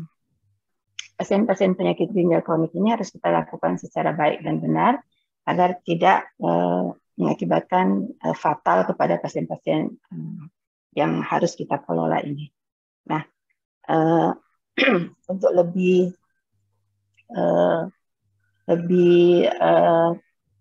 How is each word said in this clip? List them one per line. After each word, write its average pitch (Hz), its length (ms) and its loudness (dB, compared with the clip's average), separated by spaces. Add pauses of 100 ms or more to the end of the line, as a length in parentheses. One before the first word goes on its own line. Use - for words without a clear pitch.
(1200)
pasien-pasien 196 560 0
penyakit 180 400 -2
ginjal 170 320 0
kronik 165 320 -2
ini 220 160 0
harus 190 160 -6
kita 170 160 -8
lakukan 170 480 -2
secara 160 400 -6
baik 151 240 0
dan 156 240 -6
benar 170 400 0 (400)
agar 180 400 -2
tidak, 180 560 2
eh, 175 480 0 (320)
mengakibatkan, 180 880 0 (160)
eh, 165 160 -2
fatal 175 480 0
kepada 165 320 -2
pasien-pasien, 160 800 -6 (160)
eh, 160 260 -12 (540)
yang 165 320 0
harus - 320 -2
kita - 240 -6
kelola 165 400 -2
ini. 147 240 -10 (640)
Nah, 156 80 -2 (720)
eh, 160 400 2 (480)
<clears throat> 202 320 0 (240)
untuk 190 160 0
lebih, 180 640 0 (1200)
eh, 175 480 2 (840)
lebih, 175 800 4
eh, 165 640 4 (500)